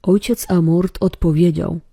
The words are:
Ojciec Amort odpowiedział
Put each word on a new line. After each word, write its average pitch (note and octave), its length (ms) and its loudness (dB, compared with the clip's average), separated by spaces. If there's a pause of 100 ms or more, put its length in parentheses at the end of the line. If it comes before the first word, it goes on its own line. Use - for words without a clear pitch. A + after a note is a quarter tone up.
Ojciec G3+ 480 0
Amort F3 480 0
odpowiedział E3 800 0 (140)